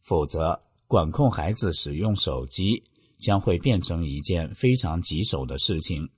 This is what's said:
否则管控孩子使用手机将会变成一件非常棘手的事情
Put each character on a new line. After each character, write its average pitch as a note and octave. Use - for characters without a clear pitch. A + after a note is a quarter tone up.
否 D#2+
则 D#2+
管 E2
控 C#3
孩 E2+
子 G#2
使 D2
用 G#2
手 C2
机 G2
将 G2+
会 F2+
变 G#2
成 E2+
一 C#2+
件 E2
非 B2+
常 E2+
棘 E2+
手 C#2
的 C2
事 D#2+
情 D2+